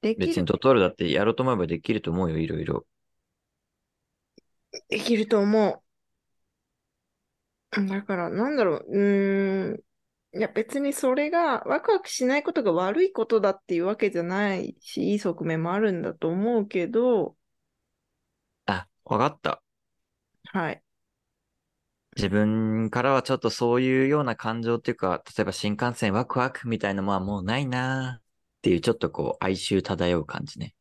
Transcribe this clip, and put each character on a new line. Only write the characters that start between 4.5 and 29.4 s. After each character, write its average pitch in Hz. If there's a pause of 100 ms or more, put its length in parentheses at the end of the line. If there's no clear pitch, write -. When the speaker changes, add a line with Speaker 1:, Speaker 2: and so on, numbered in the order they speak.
Speaker 1:
で 214
き 233
る 208
と 220
思 202 (1900)
う。 202
だ 196
か 202
ら、 175
な 226
ん 302
だ 240
ろ 160
う。 -
う 127
ー 196
ん。 - (520)
い 196
や、 214
別 226
に 277
そ 262
れ 294
が、 330
ワ 330
ク -
ワ 392
ク -
し -
な 262
い 294
こ 339
と 302
が 196
悪 196
い 381
こ -
と 226
だ 196
っ -
て 185
い 165
う 170
わ 208
け 208
じ 175
ゃ 170
な 190
い -
し、 -
い -
い -
側 170
面 160
も 170
あ 196
る 214
ん 175
だ 170
と -
思 214
う 202
け 180
ど。 233 (1300)
Speaker 2:
あ、 92 (160)
わ -
か 123
っ 151
た。 - (840)
Speaker 1:
は 170
い。 - (1300)
Speaker 2:
自 101
分 110
か 123
ら 139
は 131
ち -
ょ -
っ 123
と 113
そ 120
う 123
い 131
う 135
よ 143
う 143
な 117
感 117
情 117
っ 113
て -
い 117
う -
か、 92 (140)
例 110
え -
ば 98
新 104
幹 120
線 104
ワ 117
ク -
ワ 127
ク -
み 113
た 104
い 98
な 98
も 98
の 98
は -
も 98
う -
な 107
い 143
な 127
っ - (400)
て -
い 90
う、 82
ち 117
ょ -
っ 110
と -
こ -